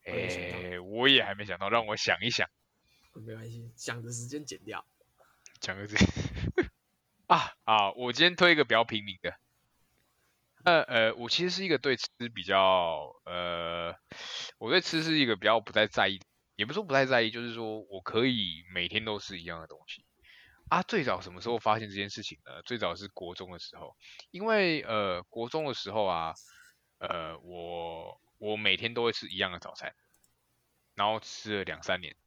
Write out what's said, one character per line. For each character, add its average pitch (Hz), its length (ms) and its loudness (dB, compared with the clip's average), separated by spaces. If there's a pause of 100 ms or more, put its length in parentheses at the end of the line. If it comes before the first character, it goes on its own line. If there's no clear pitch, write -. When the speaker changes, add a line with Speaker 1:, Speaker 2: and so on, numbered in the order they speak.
Speaker 1:
我 87 80 -10
还 90 60 -4
没 90 100 -4
想 90 120 -4 (120)
到。 90 160 -8
Speaker 2:
哎， 90 100 -8
我 107 300 0
也 127 160 8
还 101 100 -4
没 101 120 -8
想 90 120 -6
到， 98 120 -2
让 113 160 4
我 107 100 -2
想 95 240 2
一 113 100 0
想。 95 160 0 (680)
Speaker 1:
没 110 200 -14
关 113 160 -14
系， 117 240 -16
想 120 280 -8
的 120 100 -10
时 120 140 -8
间 147 180 -8
剪 - 180 -12
掉。 101 240 -10 (720)
Speaker 2:
讲 - 180 -6
个 101 100 -8
这-， 104 100 -2 (640)
<laughs> - 640 -10
啊， - 280 4 (100)
啊， 107 280 4
我 123 200 -2
今 131 100 2
天 175 140 6
推 175 160 8
一 - 20 10
个 147 100 6
比 110 60 -2
较 113 140 8
平 107 200 -4
民 95 180 -12
的。 85 120 -4 (1300)
呃， 165 180 6
呃， 113 320 2
我 117 140 -8
其 165 160 0
实 180 60 0
是 185 140 -4
一 185 40 -4
个 147 100 4
对 131 180 0
吃 - 120 -8 (240)
比 104 120 -10
较， 92 680 4 (100)
呃， 85 720 -4 (600)
我 113 120 -6
对 180 100 6
吃 165 220 -2
是 156 160 2
一 139 80 4
个 110 100 2
比 90 80 -12
较 110 160 6
不 110 120 -16
太 107 140 6
在 104 220 2
意， 98 120 -4 (360)
也 104 100 -2
不 131 60 -8
是 - 20 -6
说 208 100 -2
不 160 80 -4
太 135 140 6
在 127 160 4
意， 110 80 2
就 117 100 -8
是 117 140 -6
说 110 280 -6
我 - 180 -14
可 113 260 2
以 90 460 -2
每 87 160 -2
天 107 160 -2
都 107 140 -4
吃 95 220 -10
一 85 40 -16
样 85 160 -8
的 80 80 -14
东 76 180 -18
西。 - 180 -16 (640)
啊， 175 140 2
最 185 220 0
早 95 160 0
什 92 120 -14
么 90 80 -16
时 113 80 -6
候 120 80 0
发 110 220 2
现 110 100 -8
这 98 60 -14
件 101 160 -4
事 110 140 -10
情 - 200 -12
呢？ 67 200 -18
最 123 120 -6
早 92 200 -2
是 101 100 -14
国 90 300 -12
中 90 160 -12
的 85 80 -14
时 - 160 -16
候， - 200 -18 (360)
因 180 120 -10
为， 190 360 4
呃， 98 480 0
国 117 200 -6
中 156 180 -2
的 127 80 -2
时 - 180 -8
候 107 120 2
啊， 82 300 0 (640)
呃， 82 400 -6
我， 85 840 -10 (180)
我 107 180 -2
每 101 200 2
天 117 160 -4
都 120 120 0
会 113 80 4
吃 - 160 -8
一 92 80 -12
样 95 160 0
的 85 80 -10
早 - 160 -14
餐， - 180 -10 (1000)
然 104 100 0
后 110 140 0
吃 - 380 -6
了 95 40 -2
两 80 220 -8
三 92 160 -2
年 82 160 -14 (100)